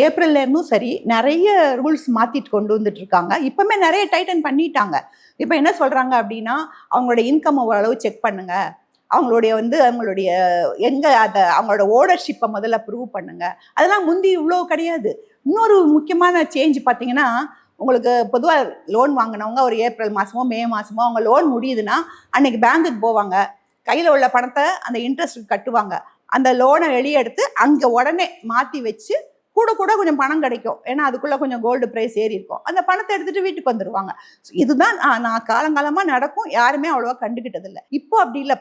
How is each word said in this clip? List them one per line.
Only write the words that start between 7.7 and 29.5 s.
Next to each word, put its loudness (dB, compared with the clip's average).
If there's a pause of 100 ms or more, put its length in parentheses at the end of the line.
செக் -4
பண்ணுங்க, -6 (600)
அவங்களுடைய 2
வந்து, -2
அவங்களுடைய -2 (580)
எங்க 0 (180)
அத, 0 (180)
அவங்களோட 2 (140)
ஓனர்ஷிப்பை 2
முதல்ல -2 (100)
ப்ரூவ் -10 (100)
பண்ணுங்க. -10 (340)
அதெல்லாம் 2
முந்தி 2
இவ்ளோ 0 (140)
கிடையாது. -2 (380)
இன்னொரு 4 (180)
முக்கியமான 2 (140)
சேஞ்ச் 2
பாத்தீங்கன்னா, 0 (560)
உங்களுக்கு 2 (200)
பொதுவா 2 (400)
லோன் 2
வாங்கினவங்க -4
ஒரு -2
ஏப்ரல் -4
மாசமோ -4
மே -4 (160)
மாசமோ -4
அவங்க -2
லோன் 4
முடியுதுன்னா -2 (380)
அன்னைக்கு 2
பேங்க்குக்கு 2
போவாங்க, 0 (500)
கையில 2
உள்ள 2
பணத்தை 0 (220)
அந்த -4
இன்ட்ரெஸ்ட் -6
கட்டுவாங்க, -2 (400)
அந்த 4 (100)
லோனை 4 (100)
வெளியே 0
எடுத்து -4 (200)
அங்க 4 (100)
உடனே 0 (260)
மாத்தி -4
வச்சு -6 (420)